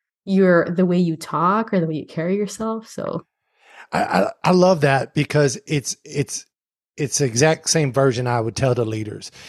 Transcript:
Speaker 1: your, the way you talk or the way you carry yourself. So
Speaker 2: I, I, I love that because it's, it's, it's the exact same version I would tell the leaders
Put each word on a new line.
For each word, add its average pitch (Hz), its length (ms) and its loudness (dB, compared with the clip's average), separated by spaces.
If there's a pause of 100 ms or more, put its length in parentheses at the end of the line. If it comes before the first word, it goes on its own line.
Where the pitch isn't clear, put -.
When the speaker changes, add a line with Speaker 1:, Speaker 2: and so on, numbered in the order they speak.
(240)
Speaker 1:
your, 190 460 4
the 180 160 2
way 180 120 2
you 170 180 0
talk 185 580 -2
or 185 60 2
the 165 60 0
way 160 100 -4
you 139 100 -8
carry 175 300 -4
yourself. 220 520 -6
So - 380 -8 (640)
Speaker 2:
I, 90 100 -2
I, 92 280 0 (140)
I 165 80 2
love 180 300 4
that 135 300 0
because 147 540 0
it's, 147 380 -4
it's, 147 420 -8 (500)
it's 139 220 -4
the 143 80 2
exact 131 420 2
same 147 240 0
version 127 340 2
I 120 140 0
would 113 160 -6
tell 131 180 0
the 117 120 0
leaders 107 440 -8 (180)